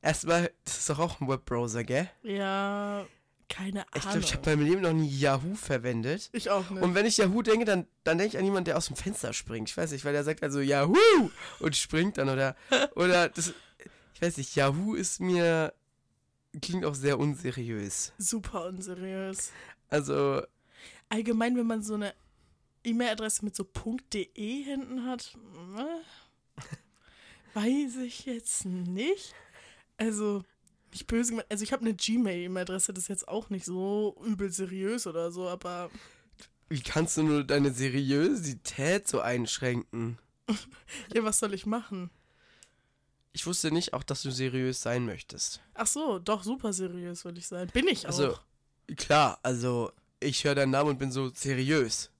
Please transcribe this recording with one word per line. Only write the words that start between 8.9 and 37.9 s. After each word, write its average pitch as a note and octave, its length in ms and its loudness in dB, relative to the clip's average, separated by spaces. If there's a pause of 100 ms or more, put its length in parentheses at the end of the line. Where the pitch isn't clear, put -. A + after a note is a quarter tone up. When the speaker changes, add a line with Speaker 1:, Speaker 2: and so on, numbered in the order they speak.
Speaker 1:
Fenster D#3 380 -6
springt. A2 360 -6
Ich - 60 -8
weiß D#3+ 160 -2
nicht, C#3 140 -6
weil C#3+ 80 0
der D3 100 2
sagt D3+ 200 -2
also C#3+ 180 0
Yahoo C#3+ 340 4 (640)
und D3+ 160 0
springt F3 440 0
dann C3+ 100 2
oder, C3+ 260 0 (140)
Speaker 2:
<laughs> C4+ 260 2
Speaker 1:
oder F3 340 6
das, E3+ 240 -4 (600)
ich - 80 -8
weiß E3+ 160 0
nicht, - 180 -6
Yahoo D3 380 2
ist - 260 -2
mir, E3+ 540 4 (880)
klingt F3 240 -2
auch D3 100 0
sehr C3+ 240 0
unseriös. B2 1000 -2
Speaker 2:
Super G3 480 -4
unseriös. F#3+ 840 -8 (380)
Speaker 1:
Also C#3 540 2 (680)
Speaker 2:
Allgemein, A3+ 480 2
wenn A#3+ 100 2
man A3 160 -2
so G#3+ 100 -4
eine G#3 180 -4 (720)
E-Mail-Adresse A3 640 -2
mit G3+ 100 -6
so G3+ 100 -6
punkt - 500 -8
D G3+ 180 -4
E A#3+ 300 -6
hinten C4 420 -6
hat, B3 320 -8 (380)
ne? D#4 260 -6 (560)
<laughs> - 60 -16 (920)
Weiß B3 440 0
ich B3 280 -8
jetzt A#3 400 -6
nicht. F#3 720 -4 (600)
Also, G#3 460 -2 (480)
nicht - 140 -12
böse A#3 260 0
gemeint. A3+ 200 -4
Also, G#3 120 -4
ich G#3 80 -4
hab C4+ 100 -2
eine A3+ 120 0
Gmail-E-Mail-Adresse, F#3 1000 0
das F3+ 100 -6
ist - 60 -8
jetzt G3 180 -4
auch A3 240 -4
nicht F#3+ 120 -4
so G3 520 0 (100)
übel G3 260 -2
seriös F#3+ 540 -4
oder E3+ 260 -2
so, F3+ 180 -6
aber F3 420 -6 (800)
Speaker 1:
Wie C#3+ 120 -4
kannst - 360 0
du D#3 60 4
nur D3 200 4
deine C#3 280 4
Seriosität C#3+ 1400 0